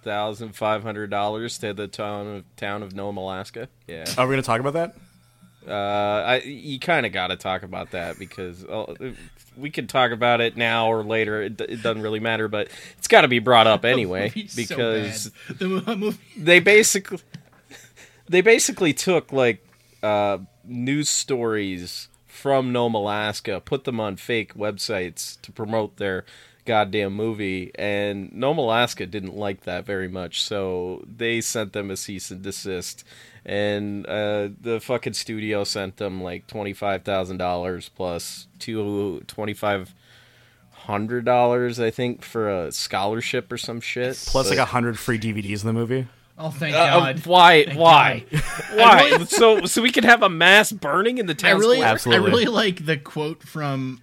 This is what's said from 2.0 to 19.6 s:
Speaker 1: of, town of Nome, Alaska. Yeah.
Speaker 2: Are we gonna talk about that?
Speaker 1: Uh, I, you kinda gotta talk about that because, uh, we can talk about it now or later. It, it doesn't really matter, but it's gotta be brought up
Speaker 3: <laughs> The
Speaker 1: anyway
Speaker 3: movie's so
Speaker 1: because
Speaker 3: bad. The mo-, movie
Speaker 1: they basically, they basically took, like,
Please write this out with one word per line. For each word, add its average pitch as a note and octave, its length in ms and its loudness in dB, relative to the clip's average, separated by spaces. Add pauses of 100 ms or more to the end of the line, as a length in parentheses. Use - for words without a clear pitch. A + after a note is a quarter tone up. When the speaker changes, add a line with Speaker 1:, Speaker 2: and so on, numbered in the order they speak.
Speaker 1:
of, G2+ 300 -16
town G#2 260 -8
of F#2+ 120 -12
Nome, G2+ 220 -8
Alaska. F#2+ 520 -10 (180)
Yeah. E2 180 -14 (120)
Speaker 2:
Are B2+ 100 2
we C3 60 -2
gonna C3+ 100 0
talk A#2 180 0
about C#3 140 -4
that? E3 220 -4 (680)
Speaker 1:
Uh, G#2 580 -2
I, B2+ 200 0
you C3+ 340 -12
kinda C#3+ 300 0
gotta F#2 280 -4
talk F#2 260 -6
about F#2 300 -12
that E2+ 260 -8
because, F#2 460 -14
uh, - 300 -10 (640)
we C#3+ 140 -10
can C#3 160 -8
talk B2 260 2
about A#2+ 280 2
it A#2 160 0
now A#2 340 2
or A2 140 0
later. G#2+ 380 -2
It, G2+ 180 -8
it A2+ 220 -8
doesn't A2 200 -2
really G#2+ 180 -4
matter, A2 280 -2
but G#2 200 -4 (280)
it's - 120 -8
gotta F3+ 200 8
be B2 100 2
brought A2+ 280 8
up G#2 160 4
Speaker 3:
<laughs> - 0 -
The A#2+ 60 2
Speaker 1:
anyway G2+ 460 0
Speaker 3:
movie's G#3 180 -12
so - 40 -12
Speaker 1:
because A2 720 -4 (180)
Speaker 3:
bad. D3 100 -14
The F#3 100 -4
mo-, F#3+ 280 -4
movie G#3+ 220 -4 (180)
Speaker 1:
they F3 240 6
basically, G3+ 600 4 (1080)
they F3 120 4
basically G3+ 520 4
took, E3+ 400 0
like, B2 320 2 (380)